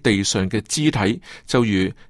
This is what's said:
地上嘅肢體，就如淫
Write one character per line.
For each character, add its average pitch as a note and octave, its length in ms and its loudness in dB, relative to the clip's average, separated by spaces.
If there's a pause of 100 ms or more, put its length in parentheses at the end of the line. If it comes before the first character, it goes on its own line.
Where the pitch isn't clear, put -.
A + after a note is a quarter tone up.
地 G2+ 220 0
上 F#2+ 240 -2
嘅 G#2 180 -4
肢 D3+ 240 0
體， A2 300 0 (260)
就 B2+ 140 2
如 A#2 60 2
淫 F#2+ 280 0 (160)